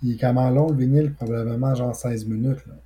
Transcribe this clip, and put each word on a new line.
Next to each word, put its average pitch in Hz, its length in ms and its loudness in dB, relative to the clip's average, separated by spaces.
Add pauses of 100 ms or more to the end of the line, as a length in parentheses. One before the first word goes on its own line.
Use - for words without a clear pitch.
il 123 140 -2
est - 20 -6
quand 123 160 2
même 127 220 2
long, 151 140 4
le 151 80 2
vinyle, 143 360 2
probablement 117 640 -2
genre 123 180 -2
seize 117 320 -4
minutes, 113 400 -2
là. - 80 -18 (120)